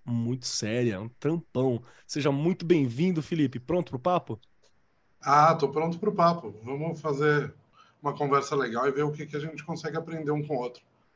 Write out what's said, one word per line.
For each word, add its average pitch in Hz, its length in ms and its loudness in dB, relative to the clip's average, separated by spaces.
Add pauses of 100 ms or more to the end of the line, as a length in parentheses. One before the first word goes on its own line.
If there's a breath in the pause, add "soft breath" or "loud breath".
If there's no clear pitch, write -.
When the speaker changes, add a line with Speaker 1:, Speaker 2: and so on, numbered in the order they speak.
Speaker 1:
muito 120 420 -2
séria, 113 500 0
é - 20 -6
um 110 100 -8
trampão. 131 720 -2 (240 soft breath)
Seja 143 280 0
muito 165 340 0
bem-vindo, 156 560 2
Felipe. 135 380 -2
Pronto 175 300 -2
pro 127 100 -6
papo? 165 380 -2 (840)
Speaker 2:
Ah, 147 320 8
tô 147 140 2
pronto 165 320 -2
pro 214 120 2
papo. 170 400 2 (120)
Vamos 147 360 -6
fazer 147 540 2 (480 soft breath)
uma 139 140 -4
conversa 143 400 2
legal 123 320 0
e - 20 2
ver 143 140 0
o 151 80 -2
que, 151 140 -10
que 147 100 -8
a 143 40 -6
gente 151 240 -10
consegue 156 320 -8
aprender 160 360 -6
um 151 120 -2
com 143 120 -4
o 123 40 -4
outro. 123 220 -10 (340)